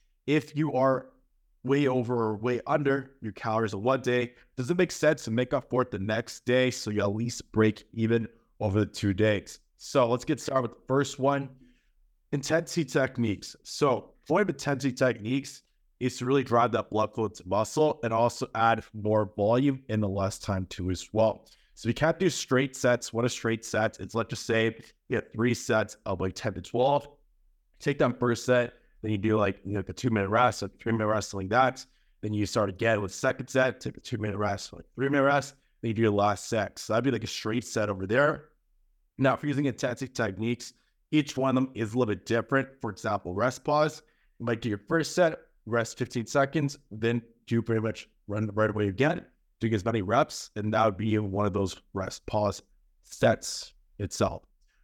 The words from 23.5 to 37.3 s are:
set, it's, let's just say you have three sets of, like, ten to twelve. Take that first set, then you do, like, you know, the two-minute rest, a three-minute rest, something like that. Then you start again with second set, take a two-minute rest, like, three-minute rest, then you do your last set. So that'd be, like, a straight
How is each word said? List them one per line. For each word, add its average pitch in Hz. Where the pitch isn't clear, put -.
set, 107
it's, -
let's 113
just -
say 113
you 123
have -
three 117
sets 110
of, 92
like, 92
ten 101
to 95
twelve. 139
Take 143
that 127
first 120
set, 123
then 107
you 107
do, 107
like, 98
you 98
know, 101
the 92
two-minute 104
rest, 110
a 98
three-minute 107
rest, 107
something 98
like 123
that. -
Then 107
you 104
start 104
again 104
with 95
second 131
set, 127
take -
a -
two-minute 104
rest, 101
like, -
three-minute 135
rest, 139
then 117
you 110
do 113
your 107
last 101
set. 107
So -
that'd 117
be, 135
like, 113
a -
straight 113